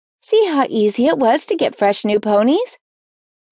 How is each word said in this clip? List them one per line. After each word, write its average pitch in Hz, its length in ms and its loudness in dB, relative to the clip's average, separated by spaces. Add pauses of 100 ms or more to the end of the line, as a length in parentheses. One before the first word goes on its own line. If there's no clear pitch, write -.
(220)
"See 427 240 2
how 302 220 0
easy 214 380 0
it 330 120 0
was 247 280 0
to 403 100 -4
get - 200 -4
fresh 202 280 -2
new 208 160 0
ponies? 233 580 0 (720)